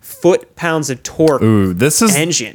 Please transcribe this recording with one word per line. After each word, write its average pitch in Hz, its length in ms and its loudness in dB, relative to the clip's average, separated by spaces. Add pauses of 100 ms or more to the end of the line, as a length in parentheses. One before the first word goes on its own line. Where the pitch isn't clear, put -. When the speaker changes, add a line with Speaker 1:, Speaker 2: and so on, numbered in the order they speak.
Speaker 1:
foot-pounds 160 880 -4
of 123 100 -10
torque 151 400 0
Speaker 2:
Ooh, 104 320 2
this 131 300 0
is, 208 120 2
Speaker 1:
engine. 147 400 -4